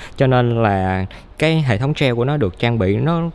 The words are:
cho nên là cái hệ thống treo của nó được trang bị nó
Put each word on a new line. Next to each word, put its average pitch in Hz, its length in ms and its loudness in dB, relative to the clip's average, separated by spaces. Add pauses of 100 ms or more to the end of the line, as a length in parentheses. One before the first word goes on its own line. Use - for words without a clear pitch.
(160)
cho 135 100 2
nên 120 360 2
là 95 440 0 (320)
cái 160 300 2
hệ 104 100 0
thống 135 160 -2
treo 127 220 0
của 120 80 0
nó 143 120 0
được 104 220 -2
trang 117 200 0
bị 98 180 2
nó 160 260 0 (120)